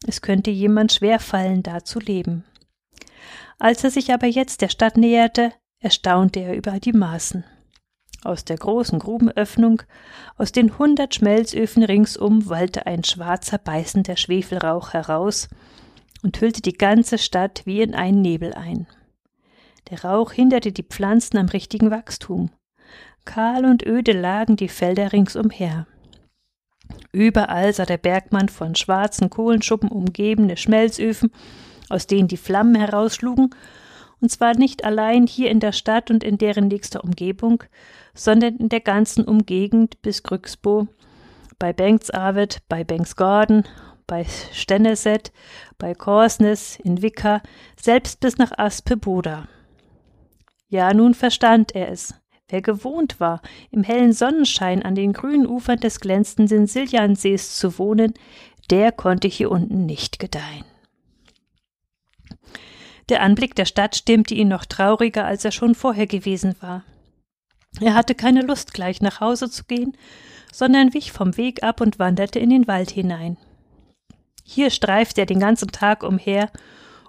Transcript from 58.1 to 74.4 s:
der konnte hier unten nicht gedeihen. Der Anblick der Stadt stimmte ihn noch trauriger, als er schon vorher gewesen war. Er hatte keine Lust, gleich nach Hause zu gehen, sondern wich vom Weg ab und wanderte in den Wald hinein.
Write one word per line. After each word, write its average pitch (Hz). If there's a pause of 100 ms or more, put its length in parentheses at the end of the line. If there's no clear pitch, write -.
der 208
konnte 185
hier -
unten 185
nicht -
gedeihen. 151 (2500)
Der -
Anblick 208
der 185
Stadt 208
stimmte 226
ihn 214
noch 185
trauriger, 214
als 196
er 208
schon 233
vorher 214
gewesen 190
war. 180 (960)
Er 214
hatte 233
keine 254
Lust, 269
gleich 185
nach 202
Hause 233
zu -
gehen, 247 (540)
sondern 262
wich -
vom 185
Weg 240
ab 226
und 220
wanderte 190
in 240
den 254
Wald 185
hinein. 175 (1040)